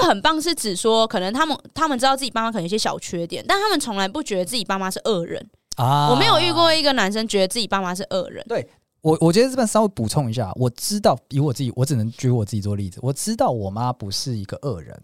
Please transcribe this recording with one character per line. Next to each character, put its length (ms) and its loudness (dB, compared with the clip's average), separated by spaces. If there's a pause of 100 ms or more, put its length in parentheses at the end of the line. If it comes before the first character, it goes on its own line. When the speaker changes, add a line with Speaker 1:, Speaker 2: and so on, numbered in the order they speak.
Speaker 1:
的 80 6
很 120 2
棒 200 2
是 120 -2
指 220 -4
说， 320 2
可 140 -2
能 100 -2
他 140 0
们， 120 -2 (160)
他 140 0
们 100 0
知 60 0
道 100 4
自 120 -2
己 40 -8
爸 140 -2
妈 80 -2
可 60 -4
能 60 -2
有 40 -4
些 100 0
小 220 -2
缺 260 -6
点， 220 -8
但 100 2
他 120 0
们 100 0
从 160 -4
来 100 0
不 160 -4
觉 180 -4
得 40 -2
自 100 -6
己 120 -4
爸 120 -2
妈 140 -4
是 140 -8
恶 200 0
人。 240 -10 (280)
Speaker 2:
啊。 320 4
Speaker 1:
我 80 6
没 80 4
有 160 6
遇 100 2
过 220 4
一 100 2
个 80 4
男 180 2
生 160 -2
觉 140 0
得 80 4
自 100 -6
己 80 -2
爸 160 -2
妈 140 -4
是 140 -6
恶 200 -4
人。 200 -12
Speaker 2:
对， 180 -4 (320)
我， 220 4
我 100 8
觉 100 6
得 80 4
这 60 -6
边 100 2
稍 180 4
微 40 2
补 220 -4
充 200 0
一 40 -4
下， 220 -2
我 160 0
知 280 -4
道， 180 4 (120)
以 100 0
我 140 2
自 100 -4
己， 100 -2
我 120 2
只 100 0
能 160 0
举 180 -2
我 140 2
自 80 -4
己 100 -2
做 140 -2
例 140 -6
子， 120 -14
我 120 -2
知 200 -4
道 180 2
我 180 -4
妈 240 -2
不 180 -10
是 240 -4
一 80 -6
个 180 -10
恶 200 -6
人， 220 -18